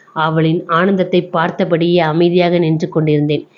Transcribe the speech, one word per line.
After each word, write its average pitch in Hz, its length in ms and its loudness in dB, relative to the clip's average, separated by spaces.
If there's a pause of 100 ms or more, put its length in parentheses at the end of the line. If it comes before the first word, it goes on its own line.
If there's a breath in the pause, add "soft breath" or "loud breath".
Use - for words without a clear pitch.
(140 loud breath)
அவளின் 160 540 0
ஆனந்தத்தை 180 640 0
பார்த்தபடியே 175 640 0
அமைதியாக 175 600 2
நின்று 160 320 0
கொண்டிருந்தேன். 151 580 -2 (100)